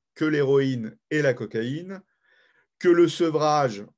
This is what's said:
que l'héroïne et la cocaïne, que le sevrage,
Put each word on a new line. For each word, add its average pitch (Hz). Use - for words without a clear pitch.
que -
l'héroïne 135
et 151
la 139
cocaïne, 131
que 180
le 170
sevrage, 151